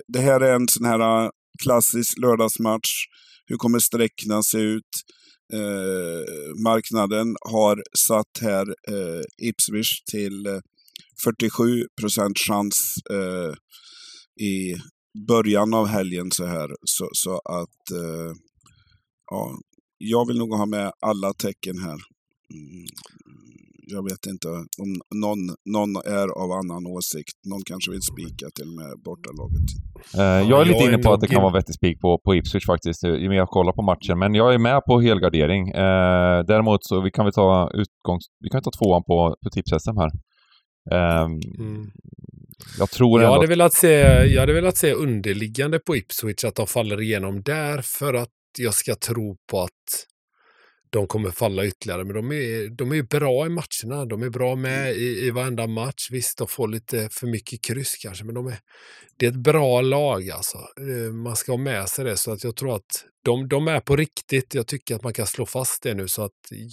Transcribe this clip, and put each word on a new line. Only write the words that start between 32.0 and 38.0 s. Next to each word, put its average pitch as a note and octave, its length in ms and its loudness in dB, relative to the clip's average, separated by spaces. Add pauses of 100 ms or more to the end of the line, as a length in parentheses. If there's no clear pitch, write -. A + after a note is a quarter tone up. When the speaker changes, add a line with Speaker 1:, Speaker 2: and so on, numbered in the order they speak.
Speaker 2:
på, F2 240 4
på G2 100 4
Ipswich E2+ 300 0
faktiskt, E2+ 380 0
ju E2+ 260 0
mer G2 60 2
jag F#2 120 4
kollar F#2 260 2
på A2 80 -2
matchen. F2+ 380 0
Men G2+ 160 2
jag A#2+ 180 6
är B2 60 4
med B2+ 280 4
på A#2+ 140 6
helgardering. F#2 680 4
Eh, F2+ 680 4 (120)
däremot G#2+ 340 4
så F#2+ 160 0
vi F#2+ 100 0
kan G#2+ 140 0
väl G2+ 80 0
ta F#2+ 400 4
utgångs-, - 560 -4 (100)